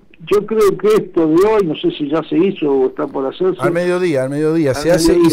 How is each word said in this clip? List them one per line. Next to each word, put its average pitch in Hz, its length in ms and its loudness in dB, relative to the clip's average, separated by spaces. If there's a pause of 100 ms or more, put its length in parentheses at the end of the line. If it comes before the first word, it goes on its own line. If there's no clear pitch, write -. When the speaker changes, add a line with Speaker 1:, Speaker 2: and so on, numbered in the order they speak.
(300)
Speaker 1:
Yo 202 140 2
creo 208 320 2
que 202 120 -2
esto 175 400 0
de 156 60 2 (120)
hoy, 214 200 2
no 151 100 -2
sé 170 160 -2
si 147 180 -6
ya 156 140 -2
se 151 120 -4
hizo 165 340 0
o 131 180 2
está 151 180 -6
por 139 180 -6
hacerse. 175 380 -2
Speaker 2:
Al 175 100 0
mediodía, 175 520 0
al 131 60 -6
mediodía. 156 400 0
Speaker 1:
Al 120 60 0
Speaker 2:
Se 151 160 -2
hace 165 200 2
y 175 40 4
Speaker 1:
mediodía, 170 160 4